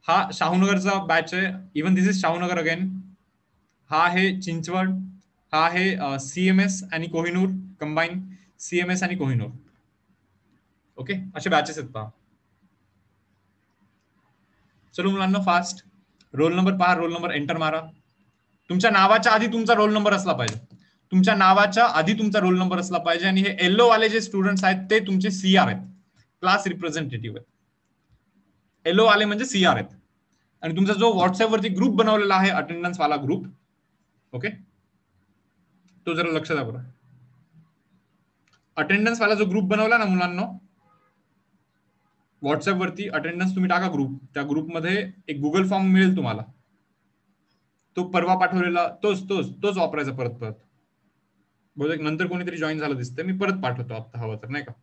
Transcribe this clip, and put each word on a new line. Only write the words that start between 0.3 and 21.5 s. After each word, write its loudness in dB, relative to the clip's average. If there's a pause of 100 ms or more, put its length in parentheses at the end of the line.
शाहूनगरचा 2
बॅच 0
आहे. -4
Even 2
this 4
is 0
शाहूनगर 0
again. -2 (1000)
हा 2
आहे 0
चिंचवड, -4 (640)
हा 2
आहे, 0
अ, -4
सीएमएस 0
आणि -6
कोहिनूर -2 (320)
कंबाईन, -4 (240)
सीएमएस -2
आणि -4
कोहिनूर. -2 (1500)
ओके, -8 (220)
असे -4
बॅचेस 0
आहेत -12
पहा. -12 (2750)
चलो 0
मुलांना 2
फास्ट, 0 (480)
रोल 2
नंबर 2
पहा, 4
रोल -2
नंबर -4
एंटर -4
मारा. -2 (880)
तुमच्या 2
नावाच्या 6
आधी 2
तुमचा 2
रोल 4
नंबर 2
असला 0
पाहिजे. -6 (360)
तुमच्या 6
नावाच्या 6